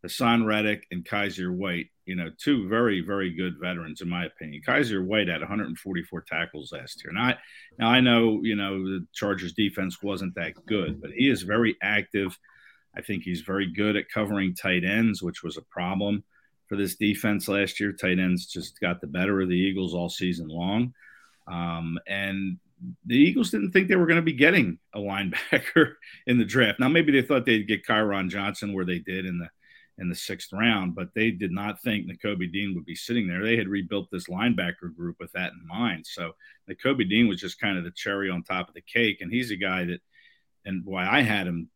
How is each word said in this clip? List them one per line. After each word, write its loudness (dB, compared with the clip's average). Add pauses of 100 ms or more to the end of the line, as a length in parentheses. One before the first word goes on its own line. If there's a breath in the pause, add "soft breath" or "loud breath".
Hassan 4
Reddick 2
and -6
Kaiser -2
White, -4 (180)
you -8
know, -4
two 0
very, 2
very -2
good -2
veterans, -8
in -6
my -2
opinion. -12
Kaiser 2
White 0
had -2
a -6
hundred -4
and -8
forty-four -8
tackles -8
last -14
year. -14
Now -2
I, 2 (420 loud breath)
now 4
I 8
know, 6
you 0
know, -2
the -4
Chargers -2
defense -2
wasn't -4
that -6 (140)
good, -2
but -12
he 2
is 2
very 2
active. -2 (580 soft breath)
I -10
think -6
he's -4
very -4
good 2
at -2
covering 0
tight 0
ends, 2
which -6
was -8
a -14
problem -2 (440)
for -6
this -2
defense 0
last 0
year. -2
Tight 0
ends 2
just -12
got -2
the -12
better 0
of 0
the 4
Eagles 0
all -2
season -4
long. -2 (540 soft breath)
Um, -4
and -4 (460)
the 0
Eagles 6
didn't 0
think 6
they 4
were 6
gonna 4
be 2
getting 6 (160)
a -8
linebacker 2 (160)
<laughs> -12
in 6
the 6
draft. 4
Now, 4
maybe 4
they 6
thought 2
they'd 4
get 0
Kyron 2
Johnson -4
where -2
they -2
did -6
in -4
the, -10 (480 soft breath)
in -4
the -4
sixth -10
round, 0
but -8
they 2
did -4
not -6
think -2
Nakobe -6
Dean -4
would -8
be -14
sitting -4
there. -4
They 2
had -2
rebuilt -4
this -8
linebacker -2
group -8
with -14
that -6
in -20
mind. -4
So -10 (360 soft breath)
Nakobe 0
Dean 6
was -2
just -10
kind 0
of -4
the -8
cherry -4
on -4
top -4
of -20
the -18
cake. 0
And -8
he's -2
a -4
guy -2
that, -6 (640 soft breath)
and -4
why -2
I 4
had 0
him -4